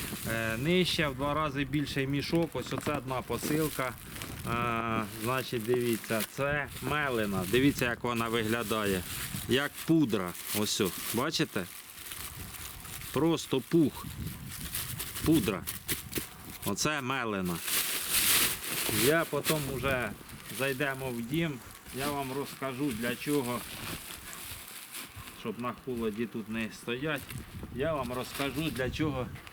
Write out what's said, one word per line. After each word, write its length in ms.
Е, 260
нижче 500
в 80
два 180
рази 320
більший 420
мішок, 460
ось 200
оце 200
одна 280
посилка. 720
Е, 560
значить, 420
дивіться, 560
це 360
мелена. 720
Дивіться, 340
як 180
вона 240
виглядає. 760
Як 220
пудра. 480
Ось 220
о, 80
бачите? 520
Просто 480
пух. 440
Пудра. 380
Оце 360
мелена. 540
Я 240
потім 280
вже 380
зайдемо 500
в 120
дім, 380
я 140
вам 240
розкажу, 560
для 240
чого, 440
щоб 200
на 140
холоді 400
тут 240
не 240
стоять. 480
Я 180
вам 200
розкажу, 580
для 180
чого 380